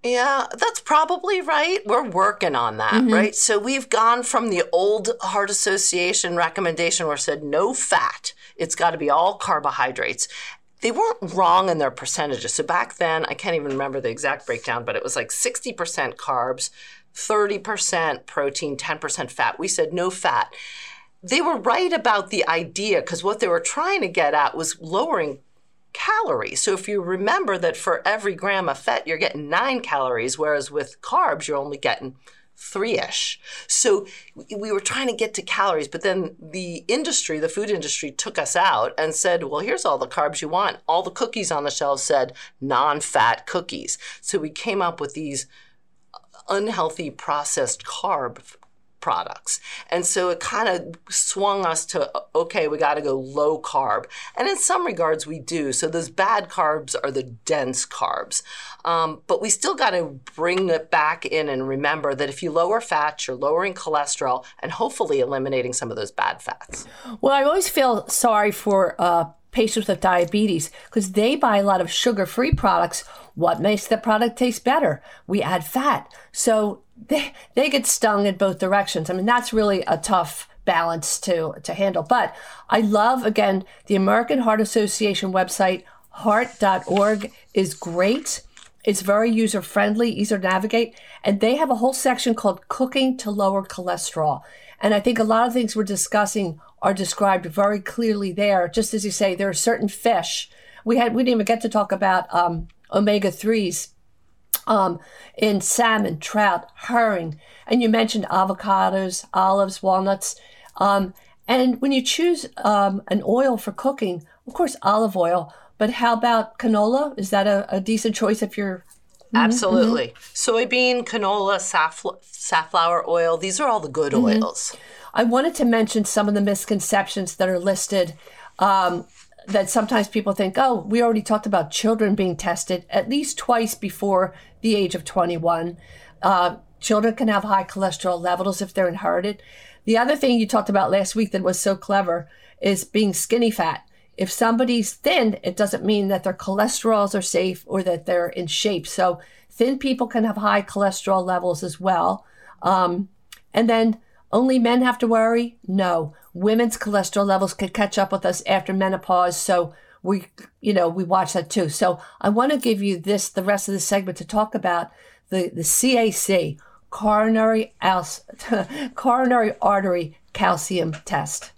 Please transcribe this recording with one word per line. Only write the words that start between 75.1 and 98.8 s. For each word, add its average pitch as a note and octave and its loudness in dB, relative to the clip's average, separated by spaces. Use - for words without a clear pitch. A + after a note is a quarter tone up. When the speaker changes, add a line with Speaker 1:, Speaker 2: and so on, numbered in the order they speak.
Speaker 2:
We G3+ 0
add E3 -2
fat. - -2
So G#3+ 0
they, C#4+ -2
they C#4 2
get C4+ 0
stung G#3 2
in F#3+ 0
both F#3+ 0
directions. F#3+ 0
I F3+ -2
mean, F#3+ -2
that's A#3+ 2
really G#3 2
a D#3+ 2
tough E3+ -2
balance E3 0
to, E3 -2
to - -8
handle. F3+ 0
But E3 0
I A3 2
love, A3 2
again, G#3 2
the G#3 0
American G#3+ 2
Heart A3 2
Association G3+ 0
website, F#3 0
heart A3+ 0
dot F#3+ 2
org G3+ 2
is E3+ 0
great. F#3+ -2
It's G#3 0
very G#3 2
user-friendly, G#3+ 2
easier G#3 0
to F#3 0
navigate. A3 0
And G3+ 0
they A3+ 4
have D4+ 0
a A#3+ 2
whole B3 2
section B3+ 0
called G3 -2
Cooking C4 0
to G#3+ -6
Lower G3 2
Cholesterol. F3 -4
And G#3+ 4
I G#3 4
think A3+ 2
a A3 4
lot A3+ 4
of A#3 -2
things A#3 0
we're G#3+ 0
discussing G3 -2
are G3 2
described F#3+ 0
very G3+ 0
clearly G#3 -2
there. F#3+ 2
Just - -2